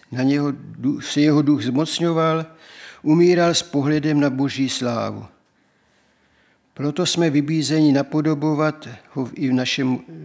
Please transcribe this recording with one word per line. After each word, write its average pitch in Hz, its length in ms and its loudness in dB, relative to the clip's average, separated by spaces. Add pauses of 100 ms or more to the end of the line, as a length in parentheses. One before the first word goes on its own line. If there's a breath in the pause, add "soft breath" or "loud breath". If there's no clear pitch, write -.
(120)
na 127 120 -4
něho 143 280 2
du-, 135 500 -6
se - 200 -2
jeho 151 200 4
duch 139 200 2
zmocňoval, 160 840 0 (560 loud breath)
umíral 175 480 4
s 160 140 0
pohledem 147 560 0
na 143 100 2
Boží 135 400 -2
slávu. 110 560 -6 (1500)
Proto 147 320 -4
jsme 170 240 2
vybízeni 147 600 2
napodobovat 151 1000 0 (200)
ho 131 240 -6
i 135 160 -2
v 127 40 2
našem 127 460 -2 (260)